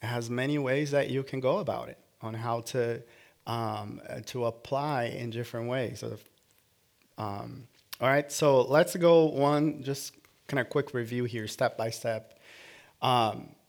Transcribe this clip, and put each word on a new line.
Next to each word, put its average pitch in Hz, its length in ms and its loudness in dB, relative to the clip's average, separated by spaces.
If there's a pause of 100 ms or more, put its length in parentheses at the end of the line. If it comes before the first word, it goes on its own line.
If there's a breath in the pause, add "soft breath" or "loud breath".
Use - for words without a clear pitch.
it 113 40 -6
has 117 240 -4
many 131 280 0
ways 139 320 0
that 139 200 2
you 131 120 -2
can 131 180 -6
go 135 180 2
about 113 300 -4
it - 100 -16 (240)
on 113 120 -8
how 117 280 -4
to, 120 400 -2 (440 loud breath)
um, 110 640 -4
uh, 131 180 -10
to 120 200 -4
apply 135 580 -2
in 117 260 -6
different 117 380 -6
ways. 120 320 -4
So, 113 160 -8 (1040)
um, 113 500 -10 (320)
all 120 80 4
right, 147 240 2
so 135 300 6
let's 156 340 4
go 170 300 8
one, 147 560 2
just 135 320 -6 (340)
kinda 131 160 0
quick 139 300 -2
review 120 300 -2
here, 113 220 -6
step 120 300 -2
by 113 140 -2
step. 113 500 -6 (640 loud breath)
Um, 120 480 2 (180)